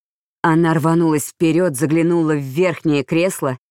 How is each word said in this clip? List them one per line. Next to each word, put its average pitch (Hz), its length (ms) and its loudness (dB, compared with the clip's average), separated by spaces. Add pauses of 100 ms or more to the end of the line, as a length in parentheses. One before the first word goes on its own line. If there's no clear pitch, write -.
(420)
Она 165 320 2
рванулась 160 520 0
вперёд, 165 500 0
заглянула 160 580 0
в 143 60 -2
верхнее 143 640 -2
кресло 165 540 -2 (120)